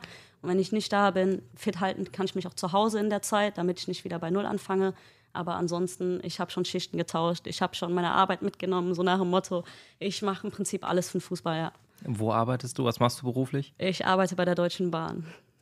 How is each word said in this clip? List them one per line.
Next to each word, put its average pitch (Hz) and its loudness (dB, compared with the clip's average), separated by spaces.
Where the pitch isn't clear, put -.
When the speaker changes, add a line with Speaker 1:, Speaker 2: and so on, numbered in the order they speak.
Speaker 1:
Und 175 -4
wenn 180 4
ich 185 2
nicht 214 0
da 202 6
bin, 185 2
fit 185 -4
halten 190 -2
kann 190 0
ich - -4
mich 180 -4
auch 175 -12
zu 175 -4
Hause 214 4
in 208 2
der 202 0
Zeit, 208 2
damit 175 0
ich - -8
nicht 180 -6
wieder 180 -4
bei 170 -4
Null 196 2
anfange. 190 0
Aber 175 -4
ansonsten, 180 -2
ich - -6
hab 175 -2
schon 180 -2
Schichten - -4
getauscht. 170 0
Ich - -2
hab 180 -2
schon 175 -2
meine 175 2
Arbeit 190 4
mitgenommen, 185 0
so 175 0
nach 185 4
dem 180 2
Motto, 185 2
ich 185 -4
mach 196 -2
im 208 -4
Prinzip 196 -4
alles 175 2
für 190 -2
den 170 -4
Fußball, 170 -4
ja. 160 -2
Speaker 2:
Wo 110 0
arbeitest 120 0
du? 135 0
Was 117 2
machst 120 4
du - -12
beruflich? 131 -2
Speaker 1:
Ich 185 -2
arbeite 185 2
bei 180 2
der 175 2
Deutschen 175 0
Bahn. 165 -4